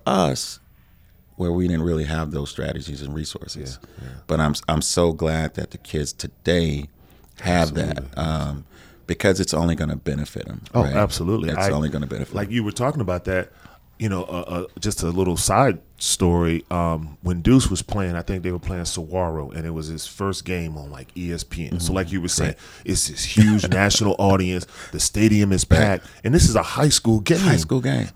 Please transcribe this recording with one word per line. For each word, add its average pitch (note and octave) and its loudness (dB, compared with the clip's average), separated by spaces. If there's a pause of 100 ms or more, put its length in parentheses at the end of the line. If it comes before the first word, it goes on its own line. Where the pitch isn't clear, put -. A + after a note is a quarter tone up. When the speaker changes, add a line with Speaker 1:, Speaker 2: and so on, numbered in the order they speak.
Speaker 1:
us - 0 (760)
where F2 -2
we F2+ 2
didn't D#2+ 0
really D#2+ 0
have D#2 -4
those C#2+ -6
strategies C#2+ -8
and C#2+ -10
resources. D2 -10
Speaker 2:
Yeah, - -20
yeah. B1+ -16 (140)
Speaker 1:
But D#2+ 2
I'm, D2+ 2 (140)
I'm D#2+ 2
so E2+ 2
glad D#2+ -2
that - -8
the - -14
kids D2+ -6
today D#2 0 (540)
have F2 2
Speaker 2:
Absolutely. D2 -4 (100)
Speaker 1:
that, - -6
um, D2 -2 (420)
because F#2+ 2
it's - 0
only E2 2
gonna D2+ -2
benefit D2 -6
'em, - -12 (120)
Speaker 2:
Oh, A#2+ 4
Speaker 1:
right? C#2 0
Speaker 2:
absolutely. F#2+ 0
Speaker 1:
It's D#2+ -2
Speaker 2:
I, G2 2
Speaker 1:
only D2+ 0
gonna C#2+ -4
benefit - -8
Speaker 2:
like G2+ -4
Speaker 1:
'em. A2 -6
Speaker 2:
you A#2 0
were G#2 -4
talking C#3 -2
about F2+ -4
that, F#2 -2 (460)
you A2 -2
know, F#2 -2
uh, F2 -8
uh, F2 -6 (160)
just G#2+ -4
a E2+ -2
little F2 0
side G#2 2 (200)
story. E2+ 2
Um, E2 -4
when F2 -2
Deuce B2+ 6
was F#2 -2
playing, F#2 -4
I E2+ -4
think F#2+ -4
they F2+ -4
were F2 -4
playing F2+ -6
Saguaro, D#2+ -4
and D#2+ -8
it E2 -6
was D#2+ -6
his D#2 -10
first G2 -6
game E2+ -4
on, C#2+ -12
like, C2+ -16
E F2 -6
S E2 -6
P E2 -8
N. F2 -4
So E2+ -2
Speaker 1:
Mm-hmm. F2+ 0
Speaker 2:
like F#2 -2
you F#2+ -2
were F2 -4
saying, D#2 0
Speaker 1:
Right. - -10 (280)
Speaker 2:
it's - -2
this - -8
huge G#2+ 4
Speaker 1:
<laughs> - 0
Speaker 2:
national G2+ 2
audience. F#2 2 (260)
The E2+ -6
stadium G#2 4
is F2+ 2
Speaker 1:
Right. E2 8
Speaker 2:
packed, F#2+ 2 (180)
and B2 2
this D#3 6
is A2 2
a F2 4
high C#3+ 2
school A2 4
game. E3 2
Speaker 1:
High F#3+ 4
school B2 0
game. B2 0